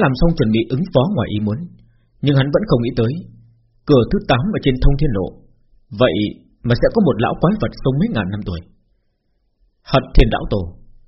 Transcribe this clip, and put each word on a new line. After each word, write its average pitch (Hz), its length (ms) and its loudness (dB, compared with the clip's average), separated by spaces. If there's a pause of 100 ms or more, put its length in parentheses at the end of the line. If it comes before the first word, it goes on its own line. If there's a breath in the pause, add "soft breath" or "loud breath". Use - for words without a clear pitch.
làm 139 160 2
xong 170 160 4
chuẩn 113 200 0
bị 113 60 2 (160)
ứng 160 160 -2
phó 123 100 4 (120)
ngoài 107 220 -2
ý - 100 -4
muốn. 107 120 -4 (680)
Nhưng 139 140 2
hắn 135 160 0
vẫn - 140 -6
không 123 140 0
nghĩ 117 140 -4
tới 120 160 0 (760)
cửa 131 220 4
thứ 202 80 0 (120)
tám 123 120 0 (140)
ở - 80 -6
trên 131 180 0
Thông 139 160 6
Thiên 147 180 0
Lộ, 92 100 -2 (760)
vậy 87 140 4 (500)
mà 117 140 2
sẽ - 140 4
có - 120 2
một 120 160 2
lão 107 180 0
quái 180 200 2
vật - 120 -4 (100)
sống 135 180 0
mấy 220 120 0
ngàn 107 180 -2
năm 101 160 -6
tuổi. 87 140 -6 (1300)
Hận 135 120 2 (100)
Thiên 131 200 6
Lão - 180 -6
Tổ, 101 100 -2 (460)